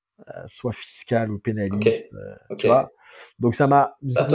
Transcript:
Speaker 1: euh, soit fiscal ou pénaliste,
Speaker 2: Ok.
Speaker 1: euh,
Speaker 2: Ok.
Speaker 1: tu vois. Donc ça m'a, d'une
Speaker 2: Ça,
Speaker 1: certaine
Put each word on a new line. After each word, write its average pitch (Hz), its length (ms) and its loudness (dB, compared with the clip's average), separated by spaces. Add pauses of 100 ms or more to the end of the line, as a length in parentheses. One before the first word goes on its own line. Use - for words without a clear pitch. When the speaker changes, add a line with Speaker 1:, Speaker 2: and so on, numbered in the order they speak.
(280)
Speaker 1:
euh, - 40 -18 (140)
soit - 260 -8
fiscal - 580 -4
ou 101 80 -6
pénaliste, 104 760 -2
Speaker 2:
Ok. 104 60 -20
Speaker 1:
euh, 98 160 -16 (160)
Speaker 2:
Ok. 101 80 -10
Speaker 1:
tu - 100 -2
vois. 175 220 4 (480)
Donc 120 160 2
ça 143 120 2
m'a, 139 360 4
d'une 139 100 -6
Speaker 2:
Ça, 123 80 2
Speaker 1:
certaine 143 140 0